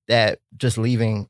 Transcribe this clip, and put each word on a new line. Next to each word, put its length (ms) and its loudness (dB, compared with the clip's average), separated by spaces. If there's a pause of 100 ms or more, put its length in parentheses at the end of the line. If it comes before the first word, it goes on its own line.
that 320 2 (180)
just 200 -2
leaving 520 0